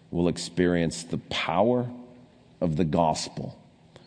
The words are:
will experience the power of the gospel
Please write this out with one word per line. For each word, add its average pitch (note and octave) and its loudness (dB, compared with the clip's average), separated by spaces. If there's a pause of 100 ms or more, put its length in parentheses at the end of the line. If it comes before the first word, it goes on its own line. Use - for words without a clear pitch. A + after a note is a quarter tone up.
(120)
will E2+ 2
experience E2+ 0
the - -6
power A#2+ 0 (720)
of E2 0
the F2 4
gospel - 0 (500)